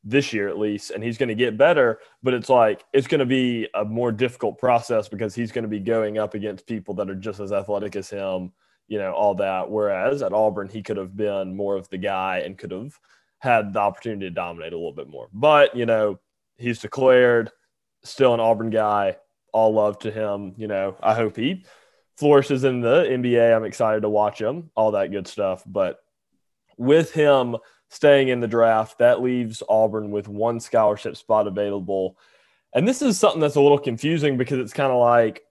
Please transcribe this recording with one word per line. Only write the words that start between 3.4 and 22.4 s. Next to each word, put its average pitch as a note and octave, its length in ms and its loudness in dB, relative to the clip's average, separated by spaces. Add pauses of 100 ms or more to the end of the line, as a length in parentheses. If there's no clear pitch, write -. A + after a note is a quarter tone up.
a G#2 80 -2
more A#2 300 -4
difficult A#2 460 -4
process A#2+ 500 0
because G#2+ 260 -8
he's A#2 160 -6
gonna A2+ 160 -6
be G#2 140 -6
going G#2+ 360 -2
up G#2+ 180 -4
against G2+ 300 -8
people G#2 280 -8
that F#2+ 160 -6
are G2 60 -8
just G2+ 260 -10
as G2 100 -8
athletic G2+ 460 -4
as F#2+ 120 -10
him, F#2+ 440 -8 (360)
you G#2+ 80 -6
know, F#2+ 140 -4
all G2+ 240 0
that. F#2+ 340 -4
Whereas G#2+ 520 -2
at F#2+ 100 -4
Auburn, G2+ 380 -2
he G#2+ 120 -12
could G#2 140 -8
have F#2+ 180 -10
been G2 440 -6
more G2+ 180 -4
of F#2 140 -10
the F#2+ 80 -10
guy F#2+ 480 -4
and G2 120 -14
could - 140 -14
have A2+ 260 -14 (420)
had G#2+ 340 0
the G#2+ 60 -2
opportunity G2+ 480 -4
to F2 60 -12
dominate E2+ 380 -10
a E2+ 60 -10
little E2 160 -8
bit C#2+ 160 -14
more. C2 240 -16
But, C#3+ 420 4
you A#2+ 100 -2
know, G#2+ 360 0 (360)
he's A#2+ 220 -6
declared, B2 720 4 (520)
still B2+ 300 2
an A#2 60 0
Auburn A2+ 300 2
guy, G#2 480 0 (340)
all A2+ 220 4
love G#2+ 260 0
to A2+ 100 -8
him. G2+ 460 -6
You G#2+ 120 -10
know, G2 360 -4
I A2 120 2
hope A2 200 -2
he E3+ 300 -4 (500)
flourishes C#3 480 4